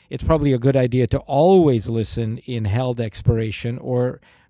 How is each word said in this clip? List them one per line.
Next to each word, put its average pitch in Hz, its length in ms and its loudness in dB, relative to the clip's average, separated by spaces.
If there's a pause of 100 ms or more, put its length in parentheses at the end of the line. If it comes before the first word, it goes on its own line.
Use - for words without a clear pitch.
it's - 160 -8
probably 147 300 2
a 123 40 2
good 131 180 2
idea 127 320 2
to 139 120 0
always 147 680 4
listen 113 480 -4
in 117 260 -6
held 120 360 -2
expiration 113 800 -4
or, 127 420 -2 (300)